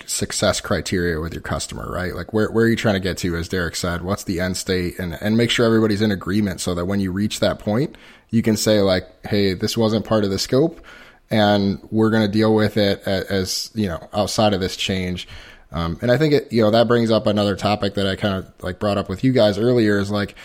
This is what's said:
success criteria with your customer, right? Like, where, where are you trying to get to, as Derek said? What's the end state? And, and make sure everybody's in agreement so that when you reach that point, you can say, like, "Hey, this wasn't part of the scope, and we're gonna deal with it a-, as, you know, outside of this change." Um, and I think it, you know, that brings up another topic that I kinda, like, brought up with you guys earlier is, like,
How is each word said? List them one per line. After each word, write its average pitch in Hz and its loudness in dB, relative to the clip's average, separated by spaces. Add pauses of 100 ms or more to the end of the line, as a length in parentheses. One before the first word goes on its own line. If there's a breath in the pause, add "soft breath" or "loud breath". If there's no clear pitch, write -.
success - -2
criteria 87 -2
with 82 -8
your - -12
customer, - -8
right? 90 -6
Like, - -10
where, 107 2
where 113 4
are 117 6
you 113 4
trying 104 0
to 95 0
get 90 -2
to, 85 -2
as 85 -4
Derek 87 -4
said? 87 -4
What's 95 -4
the 87 -4
end 92 -2
state? 90 -4
And, 87 -6
and 107 0
make 113 2
sure 120 2
everybody's 110 2
in 107 2
agreement 95 -2
so 90 -4
that 87 -4
when 98 -2
you 95 -2
reach 101 -2
that 104 0
point, 117 -2 (340 loud breath)
you 113 2
can 110 2
say, 107 4
like, 95 2 (200)
"Hey, 101 2
this 107 -4
wasn't 110 0
part 110 2
of 98 0
the 95 -2
scope, 151 0 (500 loud breath)
and 104 4 (120)
we're 110 4
gonna 110 2
deal 107 4
with 107 2
it 101 2
a-, 95 -2
as, 95 -4
you 107 -2
know, - -8
outside 104 2
of 92 0
this 92 -4
change." 92 -4 (440 loud breath)
Um, 82 -4
and 120 0
I 123 6
think 147 2
it, - 0
you 113 4
know, 107 4
that 113 4
brings 117 2
up 110 2
another 104 0
topic 104 -2
that 98 -2
I 95 -2
kinda, 95 -4
like, 90 -8
brought 101 0
up 95 -6
with 92 -6
you 131 2
guys 107 4
earlier 110 2
is, 98 -2
like, 101 -4 (100)